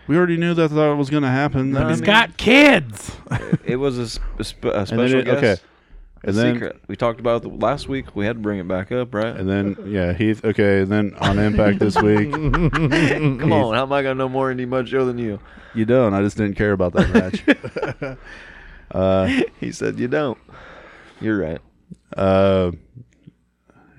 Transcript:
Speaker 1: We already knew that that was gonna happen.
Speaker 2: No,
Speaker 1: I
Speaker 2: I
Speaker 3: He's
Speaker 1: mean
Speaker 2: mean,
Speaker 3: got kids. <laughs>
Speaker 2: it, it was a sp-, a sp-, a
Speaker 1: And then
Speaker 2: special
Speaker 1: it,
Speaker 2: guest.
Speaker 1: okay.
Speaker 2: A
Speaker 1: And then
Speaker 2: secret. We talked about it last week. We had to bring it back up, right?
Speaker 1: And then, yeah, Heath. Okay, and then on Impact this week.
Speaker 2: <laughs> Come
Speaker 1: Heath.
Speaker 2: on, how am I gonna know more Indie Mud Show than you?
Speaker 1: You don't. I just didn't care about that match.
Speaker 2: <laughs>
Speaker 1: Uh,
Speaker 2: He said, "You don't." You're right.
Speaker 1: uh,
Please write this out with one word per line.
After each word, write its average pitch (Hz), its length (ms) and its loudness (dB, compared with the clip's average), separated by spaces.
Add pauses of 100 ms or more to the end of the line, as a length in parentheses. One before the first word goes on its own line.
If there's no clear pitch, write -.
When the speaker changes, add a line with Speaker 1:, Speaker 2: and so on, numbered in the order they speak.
Speaker 1:
We 143 120 2
already 175 180 2
knew 170 180 0
that 165 180 2
that 151 240 2
was 143 120 -2
gonna 143 220 0
happen. 135 420 0
Speaker 2:
No, 135 80 0
Speaker 1:
I - 40 2
Speaker 2:
I - 60 0
Speaker 3:
He's 117 120 0
Speaker 1:
mean - 80 0
Speaker 2:
mean, 208 80 6
Speaker 3:
got - 180 0
kids. 220 880 4
<laughs> - 80 -20
Speaker 2:
it, 110 340 -2
it 120 120 -2
was 135 200 -2
a 120 140 -4
sp-, - 280 -8
a 110 60 -6
sp-, - 220 -12
a - 40 2
Speaker 1:
And 101 160 -2
then - 0 -
Speaker 2:
special 123 340 2
Speaker 1:
it, 123 40 -4
Speaker 2:
guest. - 140 2
Speaker 1:
okay. 110 240 2 (640)
Speaker 2:
A - 40 -4
Speaker 1:
And 98 80 0
then 120 180 4
Speaker 2:
secret. 117 340 -8
We 98 80 -8
talked 117 240 -2
about 117 240 0
it - 160 -12
last 123 280 -2
week. 135 260 -8
We 101 120 -2
had 117 100 -2
to 117 40 -12
bring 104 200 -4
it 87 80 -8
back 95 240 -4
up, 123 200 -4
right? 110 240 -4
Speaker 1:
And 95 120 -4
then, 101 280 0 (100)
yeah, 92 260 0
Heath. 107 320 -2
Okay, 101 380 2
and 95 80 0
then 104 300 0
on 101 200 2
Impact 104 400 2
this 104 200 2
week. 104 320 2
Speaker 2:
<laughs> - 0 -
Come 151 600 0
Speaker 1:
Heath. 151 500 0 (100)
Speaker 2:
on, 117 220 2
how 123 80 0
am 135 100 -4
I 139 100 0
gonna 135 140 -2
know 131 120 -2
more 131 240 -2
Indie 127 160 -6
Mud 127 200 -2
Show 131 160 2
than 123 140 -2
you? 107 220 -4 (340)
Speaker 1:
You 110 100 0
don't. 117 300 4
I 98 80 2
just 101 140 0
didn't 104 200 -2
care 107 160 2
about 92 220 0
that - 180 4
match. - 1120 -2
Speaker 2:
<laughs> - 680 -20
Speaker 1:
Uh, 95 480 2 (200)
Speaker 2:
He 120 120 -8
said, 110 260 -6
"You 120 100 -2
don't." 143 300 -2 (840)
You're 107 180 0
right. 80 220 -4 (560)
Speaker 1:
uh, 95 560 2 (1300)